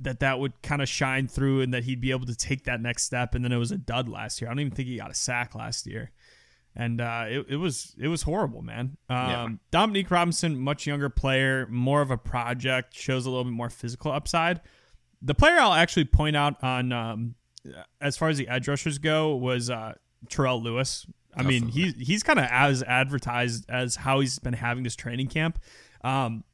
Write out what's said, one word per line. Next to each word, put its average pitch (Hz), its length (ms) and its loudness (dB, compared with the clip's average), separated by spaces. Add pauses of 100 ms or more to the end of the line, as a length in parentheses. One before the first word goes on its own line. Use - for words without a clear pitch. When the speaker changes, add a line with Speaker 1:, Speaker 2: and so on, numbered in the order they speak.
Speaker 1:
that 131 200 -4
that 135 180 2
would 135 240 -4
kinda 143 240 -2
shine 131 420 0
through 135 320 2
and 127 140 0
that 120 100 -2
he'd 127 160 -4
be 127 120 0
able 127 140 -2
to 120 80 -4
take - 300 -4
that 123 160 -4
next 117 220 -4
step. 123 320 -2
And 123 100 0
then 123 80 0
it 120 60 2
was 120 140 0
a 202 60 -4
dud 123 300 -4
last 110 320 -8
year. 113 100 -6
I 123 40 -6
don't 143 60 -2
even 139 120 -2
think 127 160 -6
he 123 80 -6
got 107 140 -10
a - 40 -8
sack 120 400 -2
last 110 320 -8
year. 117 240 -8 (640)
And, 117 260 -2
uh, 117 280 -4
it, 127 220 -4
it 139 60 -2
was, 156 420 -4
it 135 100 -4
was 165 140 -2
horrible, 156 400 -2
man. 120 340 -8 (140)
Um, 127 60 0 (120)
Speaker 2:
Yeah. 120 200 -2 (220)
Speaker 1:
Dominique 196 400 2
Robinson, 170 480 2
much 143 280 -2
younger 143 240 -2
player, 131 600 2
more 127 300 4
of 139 100 2
a 127 60 0
project, 123 800 -2
shows 131 320 -2
a 131 40 -2
little 127 140 -2
bit 123 80 -4
more 117 160 -4
physical 123 440 -6
upside. 165 500 0 (580)
The 170 140 0
player 330 240 8
I'll 214 160 8
actually 165 320 4
point 151 300 6
out 143 280 2
on, 127 280 0
um, 117 420 -4 (640)
as 143 160 -2
far 160 140 0
as 147 80 0
the 135 100 -4
edge 127 180 -2
rushers 143 300 -2
go 156 400 2
was, 123 320 0
uh, 113 240 -6 (380)
Terrell 127 320 0
Lewis. 117 440 -4 (300)
I 131 60 -2
mean, 127 240 4
Speaker 2:
Definitely. 156 320 0
Speaker 1:
he, 123 60 -8
he's 202 180 0
kinda 170 280 4
as 131 320 4
advertised 123 840 0
as 123 280 -2
how 135 240 2
he's 131 180 0
been 123 160 -4
having 120 300 -2
this 120 120 -6
training 123 320 -4
camp. - 300 -2 (440)
Um, 123 520 -2